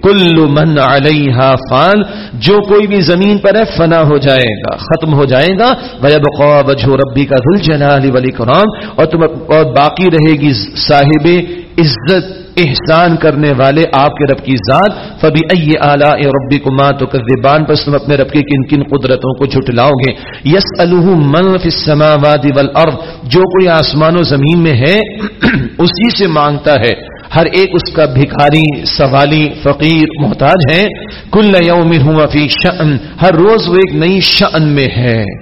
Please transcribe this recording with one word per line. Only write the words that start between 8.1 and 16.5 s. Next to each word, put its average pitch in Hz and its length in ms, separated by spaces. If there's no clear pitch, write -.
اور 156 100
تم، 165 180
اور 156 180
باقی 151 300
رہے 160 280
گی 143 200
صاحب 151 520
عزت، 160 680
احسان 160 580
کرنے 151 420
والے 139 260
آپ 139 180
کے 139 220
رب - 120
کی 131 100
ذات۔ 156 680
فَبِأَيِّ 156 580
آلَاءِ 143 460
رَبِّكُمَا 139 680